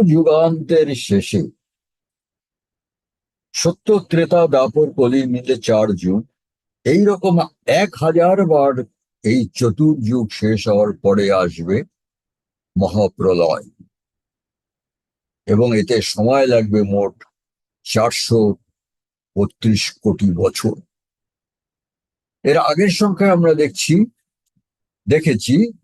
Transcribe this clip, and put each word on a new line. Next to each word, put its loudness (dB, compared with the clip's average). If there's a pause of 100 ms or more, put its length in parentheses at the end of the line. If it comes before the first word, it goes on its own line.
(120)
যুগান্তের 2 (200)
শেষে -2 (2250)
সত্য, -4 (220)
ত্রেতা, 2 (120)
দ্বাপর, 0 (100)
কলি 0 (120)
মিলে -4 (120)
চার 2 (140)
যুগ, -2 (720)
এইরকম 2 (480)
এক -4 (120)
হাজার 2 (160)
বার 2 (500)
এই 0 (180)
চতুর্যুগ 0 (140)
শেষ -2 (100)
হওয়ার 2 (120)
পরে 2 (180)
আসবে -4 (1000)
মহাপ্রলয়, 0 (1900)
এবং 2 (140)
এতে -2 (180)
সময় 0
লাগবে 0 (140)
মোট -2 (680)
চারশো -2 (920)
বত্রিশ -2 (200)
কোটি 0 (120)
বছর। -2 (1700)
এর 2 (140)
আগের 0 (100)
সংখ্যায় 2
আমরা 2 (100)
দেখছি, -2 (1120)
দেখেছি 0 (280)